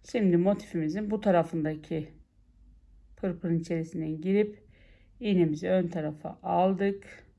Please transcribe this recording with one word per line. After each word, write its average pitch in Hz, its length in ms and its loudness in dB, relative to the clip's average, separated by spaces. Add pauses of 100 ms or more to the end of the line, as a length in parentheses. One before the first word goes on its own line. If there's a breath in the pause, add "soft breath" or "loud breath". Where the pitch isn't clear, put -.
(100)
Şimdi 190 260 4
motifimizin 190 720 0
bu 214 100 -2
tarafındaki 160 920 0 (1040)
pırpırın 170 420 -2
içerisine 165 520 -4
girip 196 580 0 (520 soft breath)
iğnemizi 175 480 2
ön 185 200 2
tarafa 156 540 -8
aldık 190 840 0 (120)